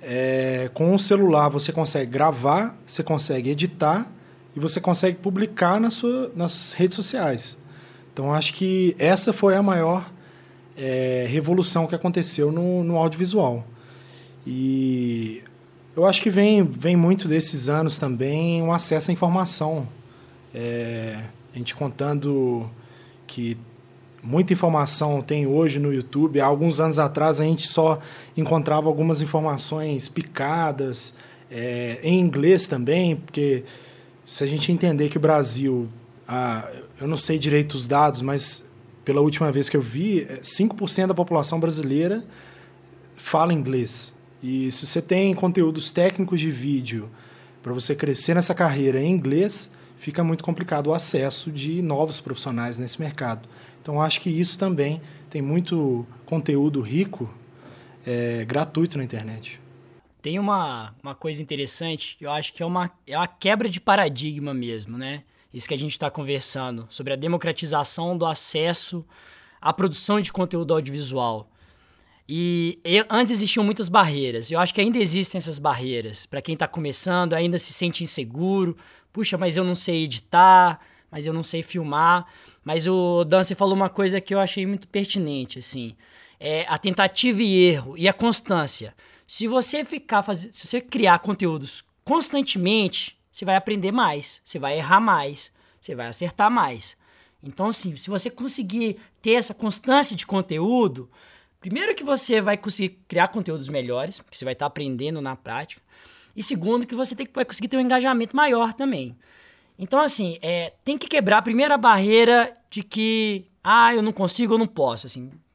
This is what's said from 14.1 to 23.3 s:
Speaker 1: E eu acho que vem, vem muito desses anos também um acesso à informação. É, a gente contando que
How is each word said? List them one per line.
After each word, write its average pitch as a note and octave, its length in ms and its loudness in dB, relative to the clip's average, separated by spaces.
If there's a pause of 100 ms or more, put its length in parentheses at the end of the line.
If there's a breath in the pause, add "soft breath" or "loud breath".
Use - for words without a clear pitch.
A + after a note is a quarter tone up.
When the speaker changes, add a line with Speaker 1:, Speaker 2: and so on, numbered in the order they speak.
Speaker 1:
E B2+ 960 -2 (540)
eu E3 80 4
acho F#3+ 160 4
que - 80 0
vem, G3+ 360 6
vem D#3 320 2
muito F#3 300 4
desses D3+ 420 0
anos D#3 280 0
também D3+ 680 0
um E3 100 2
acesso E3 380 2
à F3 40 4
informação. E3+ 760 0 (640 loud breath)
É, A#2 680 -6 (360)
a - 20 -10
gente A#2+ 180 -8
contando C#3 960 -2 (580 loud breath)
que A#2 300 -6 (680)